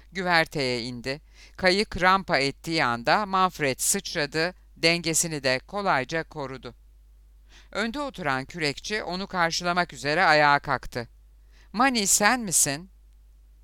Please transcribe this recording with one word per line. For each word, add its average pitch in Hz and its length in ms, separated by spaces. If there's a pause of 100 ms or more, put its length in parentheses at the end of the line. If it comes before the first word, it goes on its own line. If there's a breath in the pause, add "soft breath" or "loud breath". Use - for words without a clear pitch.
(120 soft breath)
güverteye 160 680
indi. 127 400 (360 soft breath)
Kayık 190 440
rampa 185 360
ettiği 143 460
anda 127 420
Manfred 185 540
sıçradı, 160 720 (220)
dengesini 160 680
de 131 240
kolayca 160 560
korudu. 131 520 (960 soft breath)
Önde 226 280
oturan 151 460
kürekçi 165 580
onu 180 240
karşılamak 175 680
üzere 147 300
ayağa 151 360
kalktı. 123 480 (680 soft breath)
"Manny, 233 340
sen 220 320
misin?" 165 500 (760)